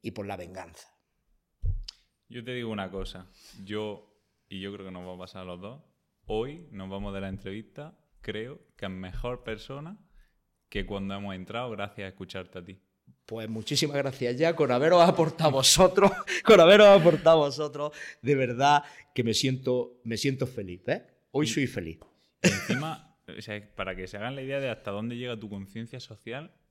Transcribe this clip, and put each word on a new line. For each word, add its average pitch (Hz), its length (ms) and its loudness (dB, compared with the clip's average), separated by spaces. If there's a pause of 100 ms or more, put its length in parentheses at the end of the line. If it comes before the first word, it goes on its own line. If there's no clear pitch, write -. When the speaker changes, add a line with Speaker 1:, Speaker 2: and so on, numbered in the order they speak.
Speaker 1:
y 107 100 -10
por 101 160 -12
la 101 100 -10
venganza. 87 560 -18 (1300)
Speaker 2:
Yo 120 160 -16
te 127 100 -10
digo 120 180 -8
una 98 200 -6
cosa. 92 380 -10 (340)
Yo, 104 520 -10 (320)
y 98 120 -14
yo 98 140 -10
creo 98 120 -14
que 95 60 -14
nos 90 160 -14
va 92 80 -14
a - 20 -18
pasar 92 240 -16
a 92 40 -14
los 90 160 -14
dos, 120 200 -18 (440)
hoy 139 460 -6
nos 95 180 -12
vamos 98 240 -8
de 98 80 -8
la 95 80 -8
entrevista, 107 680 -14 (240)
creo 113 380 -10 (180)
que - 80 -12
es 95 60 -6
mejor 92 520 -10
persona 139 540 -12 (720)
que 98 160 -6
cuando 98 300 -8
hemos 101 180 -10
entrado, 110 380 -10
gracias 101 340 -10
a 95 40 -10
escucharte 92 500 -14
a 87 40 -16
ti. 95 160 -20 (460)
Speaker 1:
Pues 110 240 -12
muchísimas 143 480 -4
gracias 127 400 -4
ya 165 180 0
con 143 160 2
haberos 160 360 6
aportado 160 440 2
vosotros, 185 600 6 (160)
<laughs> - 180 -6
con 214 140 10
haberos 202 280 12
aportado 160 520 8
vosotros. 147 520 -4 (300)
De 127 140 2
verdad 135 480 2 (320)
que 127 80 0
me 113 100 2
siento, 131 720 -2
me 113 140 -6
siento 135 280 -2
feliz, 95 420 -10
¿eh? 185 160 -4 (280)
Hoy 147 140 0
Speaker 2:
Y 113 40 -4
Speaker 1:
soy 135 180 0
feliz. 80 320 -8 (420)
Speaker 2:
encima, - 720 -2 (120)
o - 140 -16
sea, 104 340 -12
para 92 200 -8
que 92 120 -12
se 104 100 -14
hagan 120 180 -10
la 139 80 -12
idea 135 160 -6
de 135 100 -6
hasta 107 220 -10
dónde 113 240 -8
llega 120 240 -10
tu 107 100 -14
conciencia 104 500 -14
social 120 520 -16 (200)